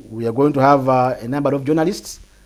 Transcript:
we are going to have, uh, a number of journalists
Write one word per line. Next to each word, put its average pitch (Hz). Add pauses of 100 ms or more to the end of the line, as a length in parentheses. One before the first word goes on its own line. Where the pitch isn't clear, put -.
we 113
are 113
going 139
to 139
have, 135
uh, 127
a 117
number 139
of 139
journalists 160 (260)